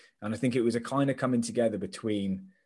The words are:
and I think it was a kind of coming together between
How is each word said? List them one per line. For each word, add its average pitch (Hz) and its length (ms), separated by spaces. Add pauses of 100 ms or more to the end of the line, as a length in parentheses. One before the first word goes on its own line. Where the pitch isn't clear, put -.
(200)
and 107 140
I - 40
think 127 180
it 131 60
was 113 120
a 120 60
kind 139 300
of 131 80
coming 127 240
together 117 360
between 98 720 (180)